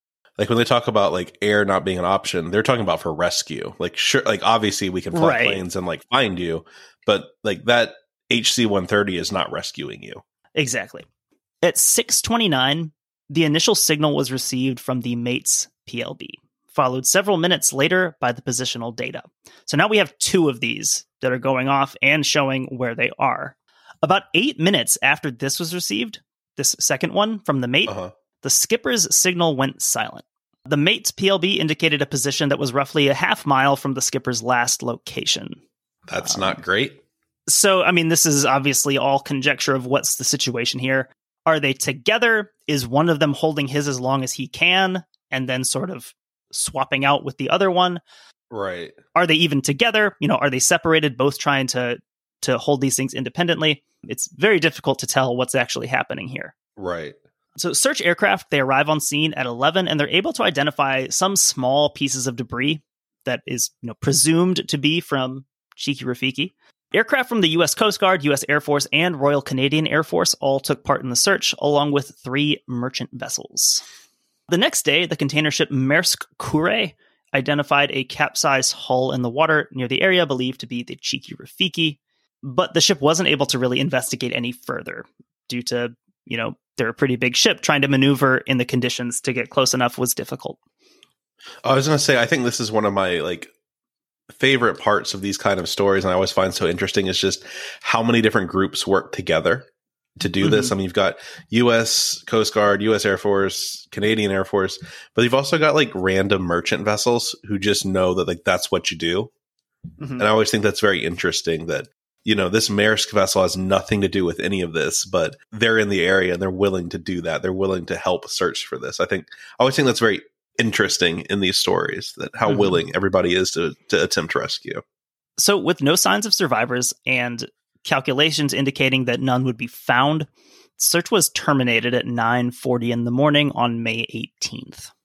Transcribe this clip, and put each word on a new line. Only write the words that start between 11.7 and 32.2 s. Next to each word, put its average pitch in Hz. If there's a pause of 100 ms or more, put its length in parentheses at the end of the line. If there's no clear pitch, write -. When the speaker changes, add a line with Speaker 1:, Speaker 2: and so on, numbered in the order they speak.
Speaker 2:
six -
twenty-nine, 160 (360)
the 160
initial 156
signal 151
was 131
received 131
from 127
the 120
mate's 123 (180)
P 117
L -
B, - (300)
followed 131
several 196
minutes 170
later 165
by 127
the 120
positional 120
data. 127 (440)
So -
now 185
we 214
have 175
two 170
of 123
these - (160)
that 127
are 127
going 131
off 135
and 143
showing 135
where 123
they 123
are. 131 (440)
About 180 (100)
eight 233
minutes 160
after 143
this 135
was 170
received, 214 (360)
this -
second -
one 208
from 139
the 123
mate, 127
Speaker 1:
Uh-huh. 95 (300)
Speaker 2:
the 139
skipper's 220
signal 175
went 131
silent. - (420)
The 143
mate's 190
P 190
L 196
B 190
indicated 151
a 143
position 139